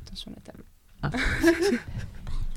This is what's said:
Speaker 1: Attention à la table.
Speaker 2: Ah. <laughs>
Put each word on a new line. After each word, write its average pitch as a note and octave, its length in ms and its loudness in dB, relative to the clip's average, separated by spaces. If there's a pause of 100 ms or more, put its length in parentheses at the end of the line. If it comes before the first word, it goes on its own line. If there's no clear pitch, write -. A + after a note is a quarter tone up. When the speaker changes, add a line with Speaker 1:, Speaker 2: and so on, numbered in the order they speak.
Speaker 1:
Attention - 260 -10
à - 40 -14
la - 160 -16
table. - 120 -16 (380)
Speaker 2:
Ah. C#3+ 80 0 (640)
<laughs> - 260 -2 (580)